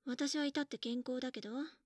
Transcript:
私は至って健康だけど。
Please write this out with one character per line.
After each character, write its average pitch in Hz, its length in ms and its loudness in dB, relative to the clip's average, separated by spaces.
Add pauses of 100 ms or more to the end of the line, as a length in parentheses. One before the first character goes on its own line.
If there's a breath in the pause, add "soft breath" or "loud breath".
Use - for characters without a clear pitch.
私 277 320 2
は 294 100 4
至 285 140 2
っ 285 60 2
て 220 120 -4
健 240 280 0
康 254 140 0
だ 254 120 -2
け 214 80 -6
ど。 208 100 -6 (360)